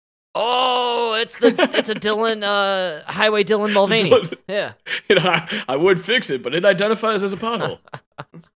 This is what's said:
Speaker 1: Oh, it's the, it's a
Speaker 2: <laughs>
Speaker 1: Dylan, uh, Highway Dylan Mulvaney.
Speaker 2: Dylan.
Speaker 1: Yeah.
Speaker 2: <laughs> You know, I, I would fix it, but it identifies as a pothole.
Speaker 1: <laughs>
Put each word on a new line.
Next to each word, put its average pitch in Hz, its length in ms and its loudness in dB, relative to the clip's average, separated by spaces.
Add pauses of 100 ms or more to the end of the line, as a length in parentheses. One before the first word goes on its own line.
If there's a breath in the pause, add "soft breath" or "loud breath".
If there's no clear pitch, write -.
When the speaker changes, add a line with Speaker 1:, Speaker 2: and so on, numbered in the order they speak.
(360)
Speaker 1:
Oh, 240 760 0
it's 226 240 -4
the, 254 160 4 (200)
it's 269 160 0
a 220 60 -2
Speaker 2:
<laughs> - 0 -
Speaker 1:
Dylan, 214 480 -2
uh, 196 680 0
Highway 214 320 2
Dylan 208 300 0
Mulvaney. 202 360 4
Speaker 2:
Dylan. 185 280 2 (100)
Speaker 1:
Yeah. 185 300 -6
Speaker 2:
<laughs> - 320 -8
You 202 80 6
know, 165 80 4
I, 180 420 -2
I 131 80 -2
would 170 260 4
fix 214 280 -2
it, 131 120 -4
but 127 140 -6
it 180 100 -2
identifies 208 580 2
as 196 100 -4
a 196 40 -8
pothole. 214 460 -6
Speaker 1:
<laughs> - 760 -20